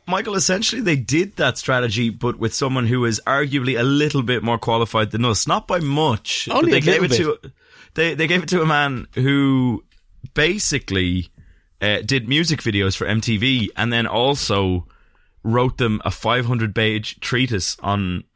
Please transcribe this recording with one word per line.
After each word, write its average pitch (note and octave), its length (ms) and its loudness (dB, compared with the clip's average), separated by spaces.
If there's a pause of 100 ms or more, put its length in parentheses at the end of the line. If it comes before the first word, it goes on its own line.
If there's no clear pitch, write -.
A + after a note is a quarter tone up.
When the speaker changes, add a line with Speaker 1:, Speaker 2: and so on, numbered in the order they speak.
Speaker 1:
Michael, F#3+ 280 -2
essentially F#3 460 0
they F3 140 2
did C#3+ 420 0
that C#3 200 0
strategy, A#2+ 520 0
but A2+ 300 -4
with A2 140 -2
someone C3 340 -2
who B2 160 2
is A2+ 240 0
arguably C3+ 500 0
a A#2 60 0
little C#3+ 380 2
bit A#2 220 -2
more A#2 160 0
qualified A2+ 520 0
than A2+ 140 0
us. A2 220 0
Not G3 200 -2
by F3+ 120 0
much, C#3+ 720 -2
Speaker 2:
Only E4 220 2
Speaker 1:
but - 0 -
they - 60 4
Speaker 2:
a - 40 4
Speaker 1:
gave E3 220 4
it - 80 0
Speaker 2:
little D#3 220 2
bit. - 100 -8
Speaker 1:
to, C3+ 80 -16 (440)
they, D#3+ 200 2
they D#3 120 0
gave F3 160 2
it D3+ 60 -8
to F3+ 120 2
a D#3+ 40 2
man D3 500 0
who C3+ 680 2 (500)
basically, F#2+ 960 0 (520)
uh, G2+ 240 0
did A#2 240 -2
music D#3 320 0
videos G2 340 0
for - 100 -6
M G#2+ 140 0
T A2+ 180 -2
V A#2+ 380 0
and A#2 160 -2
then A#2 160 0
also G2+ 800 0 (580)
wrote B2 320 2
them A2 280 0
a F2+ 60 -2
five A#2+ 340 -2
hundred A2+ 280 -2
page G#2+ 460 -2
treatise B2 640 -2
on, F#2+ 420 -2 (120)